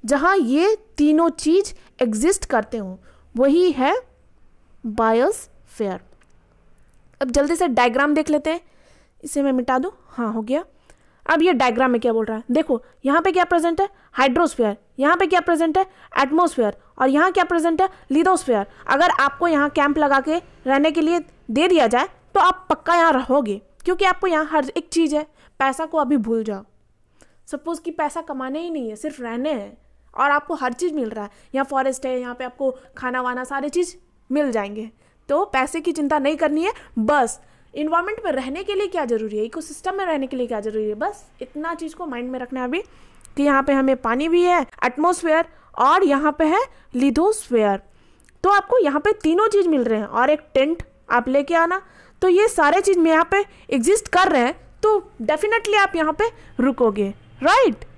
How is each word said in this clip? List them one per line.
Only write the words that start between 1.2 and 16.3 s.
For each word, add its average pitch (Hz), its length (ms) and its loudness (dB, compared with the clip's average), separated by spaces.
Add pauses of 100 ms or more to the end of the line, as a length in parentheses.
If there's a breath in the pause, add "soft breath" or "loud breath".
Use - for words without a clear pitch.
चीज़ 339 420 0 (280 soft breath)
एग्जिस्ट 247 440 0
करते 226 320 -4
हों, 190 180 -10 (400 soft breath)
वही 294 360 4
है 269 220 0 (920)
बायोस्फीयर। 226 1160 -2 (1200)
अब 262 100 -4
जल्दी 285 240 2
से 349 140 0
डायग्राम 254 440 2
देख 302 160 0
लेते 302 200 0
हैं, 339 120 -4 (640 soft breath)
इसे 277 200 -4
मैं 277 80 0
मिटा 254 280 0
दूँ, 349 120 -4 (160)
हाँ 226 260 -6
हो 226 80 -4
गया। 262 220 -4 (640 soft breath)
अब 311 160 2
ये 349 120 4
डायग्राम 247 380 2
में 240 100 0
क्या 240 120 0
बोल 226 120 0
रहा 220 120 -6
है, 226 140 -10
देखो 277 300 0 (240 soft breath)
यहाँ 285 160 2
पे 370 100 2
क्या 359 120 2
प्रेजेंट 339 380 0
है, 403 60 0 (260 soft breath)
हाइड्रोस्फीयर, 247 640 0 (240)
यहाँ 294 180 4
पे 381 100 0
क्या 349 140 2
प्रेजेंट 330 360 0
है, 381 80 2 (320 loud breath)
एटमॉस्फेयर, 277 600 0 (220 soft breath)